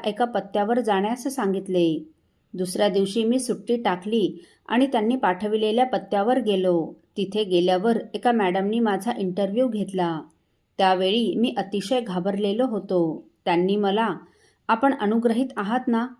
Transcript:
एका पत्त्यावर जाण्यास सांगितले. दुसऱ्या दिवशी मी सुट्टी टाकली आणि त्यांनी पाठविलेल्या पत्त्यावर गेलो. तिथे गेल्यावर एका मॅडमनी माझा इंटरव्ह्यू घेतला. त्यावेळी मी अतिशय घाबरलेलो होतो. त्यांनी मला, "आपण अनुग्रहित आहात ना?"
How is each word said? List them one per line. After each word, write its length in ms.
एका 200
पत्त्यावर 540
जाण्यास 440
सांगितले. 840
दुसऱ्या 360
दिवशी 340
मी 160
सुट्टी 380
टाकली 640
आणि 200
त्यांनी 280
पाठविलेल्या 720
पत्त्यावर 540
गेलो. 540
तिथे 260
गेल्यावर 540
एका 180
मॅडमनी 480
माझा 380
इंटरव्ह्यू 500
घेतला. 540
त्यावेळी 580
मी 220
अतिशय 440
घाबरलेलो 640
होतो. 640
त्यांनी 300
मला, 340
"आपण 340
अनुग्रहित 460
आहात 300
ना?" 200